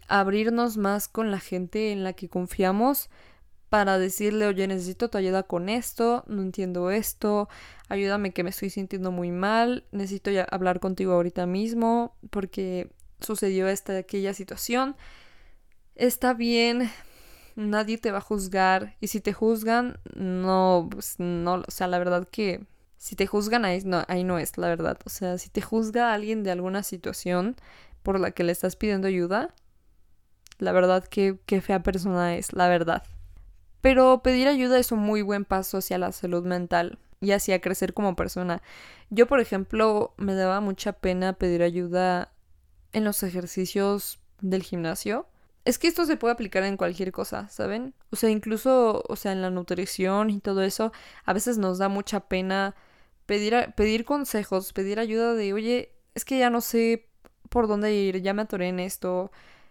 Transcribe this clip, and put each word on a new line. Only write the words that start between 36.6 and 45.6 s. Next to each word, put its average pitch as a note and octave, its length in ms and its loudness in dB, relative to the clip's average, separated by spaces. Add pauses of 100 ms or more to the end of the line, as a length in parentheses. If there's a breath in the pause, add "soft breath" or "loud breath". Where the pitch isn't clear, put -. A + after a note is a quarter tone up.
y G3 140 2
hacia G3 260 2
crecer F#3 340 -2
como G3 220 0
persona. F3+ 460 -4 (480 loud breath)
Yo, A3+ 180 6
por C4+ 140 4
ejemplo, G#3+ 720 0
me G3 180 -2
daba F#3+ 280 2
mucha G3 320 -4
pena F#3 400 -2
pedir F3 280 0
ayuda F3+ 720 0 (600)
en G#3+ 100 0
los G#3 180 -2
ejercicios F#3+ 1000 -2 (180)
del F#3+ 240 -2
gimnasio. F3+ 640 -4 (380)